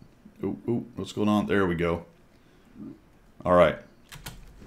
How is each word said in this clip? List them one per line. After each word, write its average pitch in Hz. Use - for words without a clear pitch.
Ooh, 98
ooh, 120
what's 95
going 107
on? 104
There 98
we 87
go. 85
All 90
right. 82